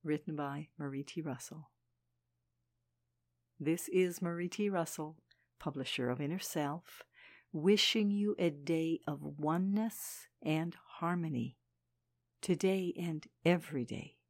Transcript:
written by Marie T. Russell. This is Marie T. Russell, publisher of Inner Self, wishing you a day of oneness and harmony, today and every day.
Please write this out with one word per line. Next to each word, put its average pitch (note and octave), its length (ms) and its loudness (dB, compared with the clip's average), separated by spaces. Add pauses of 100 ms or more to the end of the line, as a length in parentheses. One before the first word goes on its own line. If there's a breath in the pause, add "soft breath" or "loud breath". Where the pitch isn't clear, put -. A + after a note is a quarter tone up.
written D3+ 320 -2
by D3 420 -4
Marie C#3 280 -6
T. - 160 -8
Russell. D#3 500 -8 (1900)
This D#3+ 300 0
is F3+ 300 2
Marie F3 280 -2
T. G#3 200 0
Russell, D#3+ 540 -2 (380 soft breath)
publisher C3 500 -2
of B2 100 0
Inner D#3+ 200 -2
Self, - 640 -4 (480 loud breath)
wishing G3+ 580 4
you G3+ 260 2
a E3+ 140 4
day D#3+ 560 0
of D3 160 -4
oneness F3 1040 0 (160)
and D#3+ 320 0
harmony, E3 840 -2 (800)
today F#3 560 2
and E3 320 -4 (160)
every D#3+ 400 4
day. - 340 -10 (120)